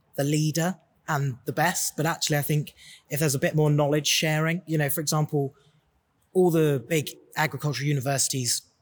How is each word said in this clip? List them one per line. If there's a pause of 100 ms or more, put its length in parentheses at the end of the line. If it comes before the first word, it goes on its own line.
(180)
the
leader (300)
and
the
best,
but
actually
I
think (340)
if
there's
a
bit
more
knowledge
sharing,
you
know,
for
example, (760)
all
the
big (260)
agricultural
universities (200)